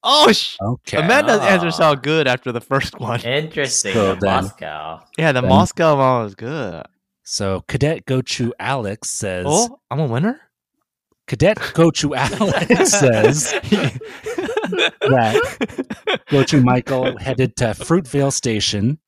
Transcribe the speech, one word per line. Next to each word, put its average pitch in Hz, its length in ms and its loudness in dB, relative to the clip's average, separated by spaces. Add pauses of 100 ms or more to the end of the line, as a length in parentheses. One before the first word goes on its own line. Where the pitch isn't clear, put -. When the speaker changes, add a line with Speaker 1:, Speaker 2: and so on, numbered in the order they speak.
Speaker 1:
Oh, 233 300 6
sh-, - 300 -2
Speaker 2:
Okay. 107 360 -4
Speaker 1:
Amanda's 226 420 2
answer 180 260 2
Speaker 3:
Ah. 165 40 0
Speaker 1:
sounded 151 340 2
good 151 240 2
after 123 240 -2
the 117 80 -4
first - 400 -4
one. 117 200 -4
Speaker 3:
Interesting. 135 720 -4
Speaker 2:
So 98 220 2
Speaker 3:
The 92 60 -8
Speaker 2:
then, 98 240 0
Speaker 3:
Moscow. 80 560 -12 (180)
Speaker 1:
Yeah, 160 140 2
the 127 80 0
Speaker 2:
then 127 100 0
Speaker 1:
Moscow 160 460 4
one 131 280 2
was 101 100 -10
good. 113 500 -10 (400)
Speaker 2:
So 95 440 -4
Cadet 143 380 -2
Gochu 127 540 -2
Alex 110 500 -6
says 92 380 -6
Speaker 1:
Oh, 233 320 0 (100)
I'm 127 100 -4
a 156 60 0
winner? 156 340 -2 (840)
Speaker 2:
Cadet 156 320 2
Gochu 156 580 0
Speaker 1:
<laughs> - 0 -
Speaker 2:
Alex 202 760 0
says 127 600 2
Speaker 1:
<laughs> - 800 -4 (680)
Speaker 2:
that 320 1300 0
Gochu 135 320 4
Michael 127 560 0
headed 123 380 -2
to 123 100 0
Fruitvale 139 680 0
Station. 110 760 -2